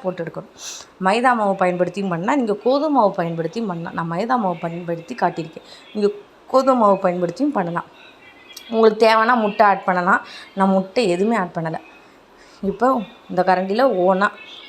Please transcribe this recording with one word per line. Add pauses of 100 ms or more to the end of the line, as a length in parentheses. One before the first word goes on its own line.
போட்டு
எடுக்கணும். (540)
மைதா
மாவு (100)
பயன்படுத்தியும்
பண்ணலாம்,
நீங்க
கோதுமை
மாவு
பயன்படுத்தியும்
பண்ணலாம்.
நான்
மைதா
மாவு
பயன்படுத்தி
காட்டியிருக்கேன், (260)
நீங்க (440)
கோதுமை
மாவு
பயன்படுத்தியும்
பண்ணலாம். (800)
உங்களுக்கு
தேவைன்னா
முட்டை
ஆட்
பண்ணலாம். (320)
நான்
முட்டை (120)
எதுவுமே
ஆட்
பண்ணல. (920)
இப்போ (400)
இந்த
கரண்டியில (140)
ஒவ்வொண்ணா (400)